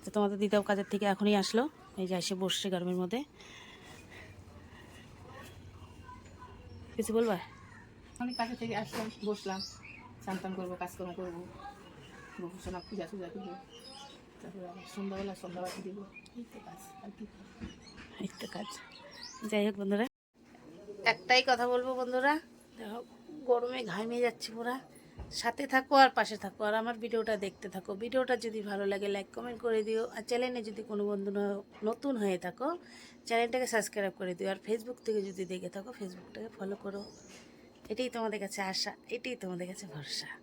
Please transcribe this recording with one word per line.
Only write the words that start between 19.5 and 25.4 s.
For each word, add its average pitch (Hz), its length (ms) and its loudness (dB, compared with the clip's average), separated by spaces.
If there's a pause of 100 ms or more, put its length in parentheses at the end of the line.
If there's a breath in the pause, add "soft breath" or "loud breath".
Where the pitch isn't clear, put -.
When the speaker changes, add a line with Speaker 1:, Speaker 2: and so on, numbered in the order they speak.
Speaker 1:
যাই 208 160 6
হোক 202 140 2
বন্ধুরা, 202 240 4 (1080)
একটাই 254 360 8
কথা 247 240 6
বলবো 247 180 4 (100)
বন্ধুরা, 254 320 6 (460)
দেখো 220 200 -6 (520)
গরমে 247 280 4 (140)
ঘামিয়ে 226 320 0
যাচ্ছি 233 300 0
পুরা। 240 200 0 (680 loud breath)